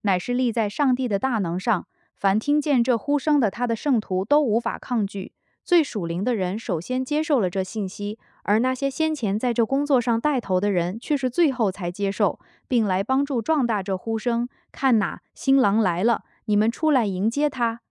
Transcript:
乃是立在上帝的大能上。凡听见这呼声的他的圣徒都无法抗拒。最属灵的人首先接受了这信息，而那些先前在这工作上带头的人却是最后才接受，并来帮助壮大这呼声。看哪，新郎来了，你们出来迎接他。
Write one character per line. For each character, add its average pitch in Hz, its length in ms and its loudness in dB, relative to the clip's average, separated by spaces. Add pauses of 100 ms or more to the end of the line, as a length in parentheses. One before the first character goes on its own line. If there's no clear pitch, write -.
乃 190 160 0
是 247 160 -4
立 247 180 0
在 214 160 0
上 262 280 2
帝 254 120 -2
的 202 120 0
大 262 180 -2
能 180 220 -2
上。 202 280 -2 (280)
凡 202 240 0
听 294 200 2
见 269 240 2
这 240 140 2
呼 285 220 0
声 294 200 2
的 240 120 2
他 233 160 -4
的 226 80 0
圣 247 240 0
徒 185 260 -2
都 294 160 4
无 233 180 2
法 208 200 -4
抗 220 260 -2
拒。 - 280 -8 (300)
最 349 200 4
属 190 220 -4
灵 170 180 -2
的 240 120 0
人 185 220 -2
首 185 220 -2
先 254 240 -4
接 294 200 -2
受 285 160 2
了 185 100 2
这 190 140 -2
信 196 260 -4
息， 202 300 -8 (240)
而 214 160 2
那 262 140 0
些 277 140 -2
先 311 280 0
前 202 220 -2
在 240 140 0
这 226 140 2
工 277 180 0
作 277 160 2
上 233 220 0
带 294 180 0
头 185 200 0
的 208 120 0
人 180 280 0
却 294 180 -2
是 262 100 -2
最 294 240 2
后 220 200 0
才 180 200 -6
接 196 200 -2
受， - 280 0 (280)
并 233 180 2
来 190 180 0
帮 269 220 0
助 254 160 -2
壮 285 240 2
大 214 160 -2
这 185 160 -2
呼 226 180 -4
声。 233 320 -2 (240)
看 247 280 2
哪， 175 220 -4 (120)
新 269 240 2
郎 214 220 2
来 180 240 0
了， 226 200 0 (220)
你 208 100 0
们 214 160 2
出 311 200 0
来 240 160 2
迎 190 200 -2
接 285 220 0
他。 240 420 -4